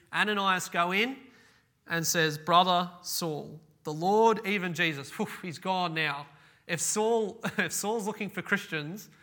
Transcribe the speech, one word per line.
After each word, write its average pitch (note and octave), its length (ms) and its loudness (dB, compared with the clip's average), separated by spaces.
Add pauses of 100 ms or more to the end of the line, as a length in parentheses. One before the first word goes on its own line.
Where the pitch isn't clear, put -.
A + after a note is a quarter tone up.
(120)
Ananias F#3+ 560 2
go F3 220 2
in A3+ 260 0 (720)
and E3 160 0
says, D#3 320 2
"Brother F3 540 4 (120)
Saul, D#3 580 -6 (240)
the D#3 80 -6
Lord, G#3+ 520 4
even F#3 300 -2
Jesus." D3+ 420 0
Whew, G#3 120 -4 (120)
he's E3+ 200 -10
gone F3+ 340 -2
now. D3 320 -2 (400)
If E3+ 140 -2
Saul, A3 600 0 (100)
<laughs> - 80 -10
if F3 120 2
Saul's G#3 380 -2
looking G#3 200 -6
for F3 140 -8
Christians, E3+ 680 -4 (140)